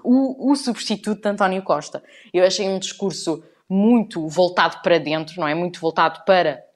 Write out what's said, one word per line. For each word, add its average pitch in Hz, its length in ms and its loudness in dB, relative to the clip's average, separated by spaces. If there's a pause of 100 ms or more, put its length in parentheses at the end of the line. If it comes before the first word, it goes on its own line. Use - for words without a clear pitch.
o, 262 500 0
o 277 40 4
substituto 214 640 -6
de 208 80 -2
António 190 320 0
Costa. 151 400 -4 (300)
Eu 180 120 4
achei 190 240 0
um 190 100 -2
discurso 175 640 -6 (260)
muito 208 600 2
voltado 175 540 0
para 170 160 4
dentro, 156 420 -4
não 151 80 -2
é? 147 60 0
Muito 175 260 -4
voltado 160 460 0
para 165 360 2 (140)